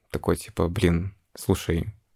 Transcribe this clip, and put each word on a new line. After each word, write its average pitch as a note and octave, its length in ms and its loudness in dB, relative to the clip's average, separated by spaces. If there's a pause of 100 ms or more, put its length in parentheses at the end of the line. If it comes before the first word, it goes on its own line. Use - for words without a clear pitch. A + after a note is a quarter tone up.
(120)
такой, F2 240 0
типа: - 320 -2
"Блин, E2+ 480 2 (200)
слушай, F2+ 580 -2 (220)